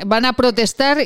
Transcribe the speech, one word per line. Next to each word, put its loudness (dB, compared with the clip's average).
van 2
a 0
protestar 0